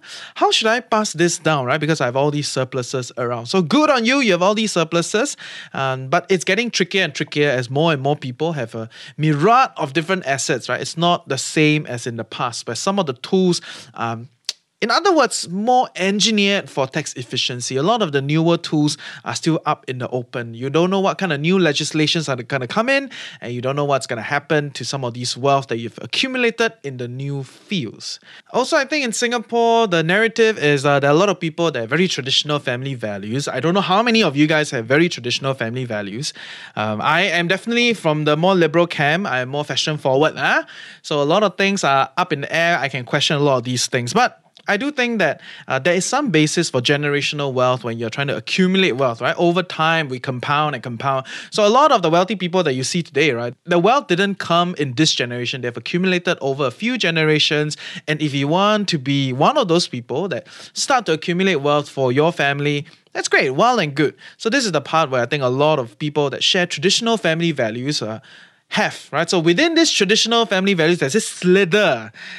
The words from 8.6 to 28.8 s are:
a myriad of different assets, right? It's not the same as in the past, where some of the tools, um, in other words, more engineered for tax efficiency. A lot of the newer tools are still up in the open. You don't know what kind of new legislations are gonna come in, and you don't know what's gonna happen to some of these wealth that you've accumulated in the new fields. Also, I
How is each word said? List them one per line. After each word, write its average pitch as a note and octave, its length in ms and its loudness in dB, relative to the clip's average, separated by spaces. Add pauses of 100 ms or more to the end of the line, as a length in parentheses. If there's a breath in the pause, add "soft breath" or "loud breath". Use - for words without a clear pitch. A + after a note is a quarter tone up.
a A2+ 160 -10 (260 loud breath)
myriad D#3 640 4
of C#3+ 160 -4
different E3+ 320 -2
assets, C3+ 420 -2
right? B2 140 -4
It's C#3 160 -8
not E3+ 320 0
the B2+ 80 -2
same D3+ 480 2
as A#2+ 200 -8
in A#2 100 -4
the A2+ 80 -6
past, - 420 -6
where A#2 100 -6
some G3 220 -2
of F3+ 80 0
the C3 80 -4
tools, F#3 480 0 (320 loud breath)
um, A#2 340 -6 (520)
in A3+ 120 -2
other F4 200 4
words, C4+ 360 2
more A3+ 480 2
engineered G3+ 760 0
for C3+ 160 -2
tax - 280 -6
efficiency. B2+ 600 -6
A C3 80 0
lot A3+ 180 2
of E3 120 0
the C#3 100 0
newer D#3+ 340 2
tools D3+ 400 0 (280 loud breath)
are A#2+ 100 -6
still D#3+ 320 -2
up D3+ 220 -2
in B2+ 100 -6
the A#2+ 120 -6
open. A#2+ 440 -8
You C3 160 -8
don't E3 180 2
know F#3+ 120 0
what F3+ 180 -2
kind F#3 140 -2
of C#3 80 -2
new F3+ 180 2
legislations D#3 680 0
are C3 80 -2
gonna B2+ 320 -6
come A3+ 200 -2
in, C4+ 220 0 (300 loud breath)
and B2 120 -10
you B2 80 -6
don't C3 140 -2
know D3 100 0
what's C#3 220 0
gonna A2+ 160 -6
happen C#3+ 480 -2
to - 140 -10
some C3+ 200 -6
of A#2 100 -6
these B2 220 -8
wealth C3+ 300 2
that A#2 120 -4
you've A#2 220 -10
accumulated A#3 760 -2 (100)
in C3 140 -10
the B2 100 -8
new C#3 340 -6
fields. - 760 -8 (320 loud breath)
Also, C4 240 0
I C#4 80 2